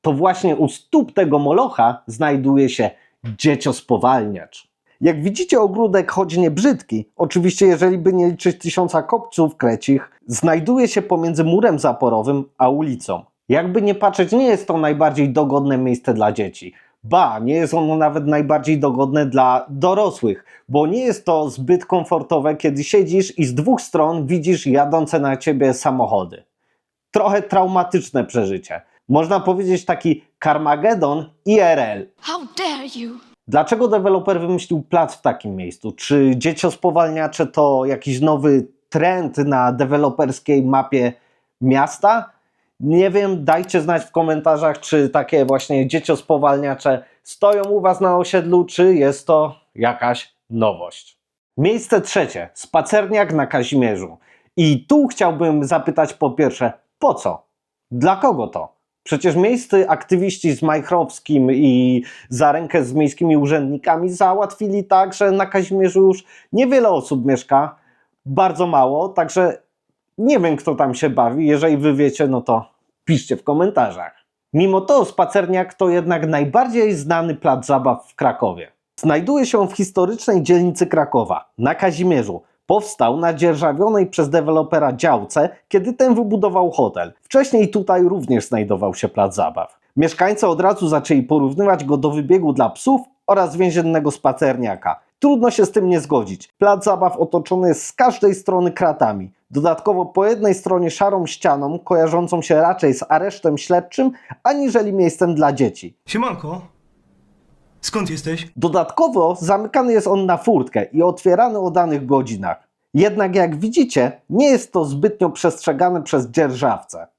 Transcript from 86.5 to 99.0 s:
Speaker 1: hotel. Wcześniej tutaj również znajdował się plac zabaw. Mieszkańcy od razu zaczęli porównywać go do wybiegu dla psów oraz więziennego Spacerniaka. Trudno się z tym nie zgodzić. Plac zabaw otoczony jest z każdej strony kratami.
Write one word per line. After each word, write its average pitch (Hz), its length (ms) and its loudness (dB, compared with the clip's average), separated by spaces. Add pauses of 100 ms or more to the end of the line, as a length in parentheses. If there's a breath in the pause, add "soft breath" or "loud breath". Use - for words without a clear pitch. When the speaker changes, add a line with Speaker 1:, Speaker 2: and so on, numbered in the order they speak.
Speaker 1:
hotel. 90 500 -2
Wcześniej 269 480 2
tutaj 185 340 2
również 139 440 0
znajdował 101 460 -2
się - 160 -6
plac 98 260 -2
zabaw. 82 440 -6 (180)
Mieszkańcy 185 500 0
od 165 140 0
razu 190 260 0
zaczęli 147 360 2
porównywać 151 600 0
go 143 140 0
do 147 140 -2
wybiegu 151 420 0
dla 120 160 0
psów 262 320 0 (260)
oraz 180 280 0
więziennego 165 560 0
Spacerniaka. 123 880 -2 (200 soft breath)
Trudno 247 320 2
się 208 140 2
z - 60 -8
tym 185 180 0
nie 175 100 2
zgodzić. 127 580 -4
Plac 202 260 2
zabaw 185 340 0
otoczony 180 500 -2
jest 160 160 0
z - 100 -14
każdej 196 420 2
strony 180 360 0
kratami. 110 600 -2 (200)